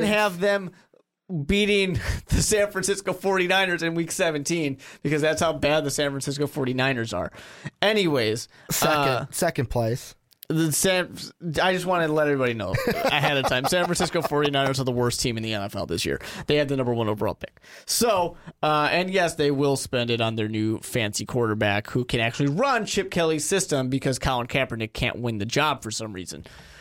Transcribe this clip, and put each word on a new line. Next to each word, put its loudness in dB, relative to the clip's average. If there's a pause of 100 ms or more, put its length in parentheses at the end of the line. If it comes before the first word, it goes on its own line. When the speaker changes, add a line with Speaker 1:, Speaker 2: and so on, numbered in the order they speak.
Speaker 1:
standings. 2
Speaker 2:
have 2
them 0 (760)
beating 2 (140)
<laughs> -8
the 4
San 2
Francisco -2
forty-niners 2
in 0
week -2
seventeen 0 (260)
because 0
that's 2
how 2
bad 2
the -2
San 0
Francisco -4
forty-niners -2
are. -4 (500)
Anyways, 2 (240)
Speaker 1:
Second, 2
Speaker 2:
uh, 2
Speaker 1:
second -2
place. -2 (320)
Speaker 2:
the 2
San, 0 (460)
I 4
just -2
wanted 2
to 0
let 4
everybody 2
know -4 (140)
ahead 2
of 0
time. 0
San 2
Francisco 0
Speaker 1:
<laughs> -4
Speaker 2:
forty-niners 2
are 0
the 0
worst 0
team -2
in -4
the -4
N -2
F -8
L -4
this -2
year. -2 (280)
They 4
have 2
the -2
number 0
one 0
overall -2
pick. -16 (260)
So, 2 (280)
uh, 4
and 0
yes, 2
they 2
will 2
spend -2
it 0
on 0
their 0
new 0
fancy -4
quarterback 0
who 0
can 0
actually 0
run 0
Chip -2
Kelly's 0
system 0
because -2
Colin -2
Kaepernick -2
can't -2
win -2
the -4
job 0
for -8
some -8
reason. -10 (380)